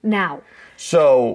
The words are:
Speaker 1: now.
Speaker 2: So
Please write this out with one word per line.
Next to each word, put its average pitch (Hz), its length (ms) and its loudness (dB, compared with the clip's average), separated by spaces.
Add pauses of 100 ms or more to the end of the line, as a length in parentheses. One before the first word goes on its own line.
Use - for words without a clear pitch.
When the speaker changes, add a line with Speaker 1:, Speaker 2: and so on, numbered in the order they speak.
Speaker 1:
now. 190 360 -4 (380)
Speaker 2:
So 127 560 2